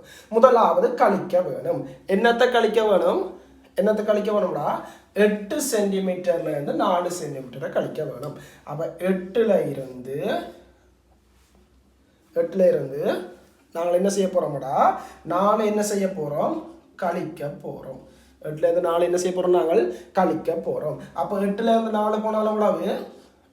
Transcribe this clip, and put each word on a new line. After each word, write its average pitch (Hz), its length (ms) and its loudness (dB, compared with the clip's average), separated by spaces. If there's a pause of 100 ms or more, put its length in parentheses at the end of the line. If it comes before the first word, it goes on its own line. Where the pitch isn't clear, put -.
(280)
முதலாவது 220 640 6
கழிக்க 180 460 2
வேணும். 151 480 -4 (180)
என்னத்தை 233 460 4
கழிக்க 226 320 4
வேணும்? 208 560 2 (360)
என்னத்தை 208 280 2
கழிக்க 208 280 0
வேணும்டா? 180 480 -2 (320)
எட்டு 208 500 0 (100)
சென்டிமீட்டர்ல 185 760 0
இருந்து 147 260 -4
நாலு 180 360 0
சென்டிமீட்டரை 143 600 -8
கழிக்க 151 340 -4
வேணும். 123 320 -10 (260)
அப்ப 147 360 -8
எட்டுல 185 720 0
இருந்து, 135 680 -8 (1900)
எட்டுல 175 340 2
இருந்து 151 600 -2 (440)
நாங்கள் 175 220 0
என்ன 185 140 2
செய்ய 190 200 0
போறோம்டா? 151 640 0 (300)
நாலு 202 420 2
என்ன 208 160 0
செய்ய 196 240 0
போறோம்? 165 560 -4 (340)
கழிக்க 170 500 -4
போறோம். 143 540 -12 (420)
எட்டுல 151 160 -8
இருந்து 170 220 2
நாலு 170 240 2
என்ன 175 120 2
செய்ய 180 240 0
போறோம்? 180 80 2
நாங்கள் 175 460 4 (180)
கழிக்க 165 400 0
போறோம். 151 440 -6 (160)
அப்ப 165 260 -4
எட்டுல 202 320 0
இருந்து 226 200 2
நாலு 214 300 0
போனாலும் 214 320 0
எவ்வளவு? 196 540 0 (460)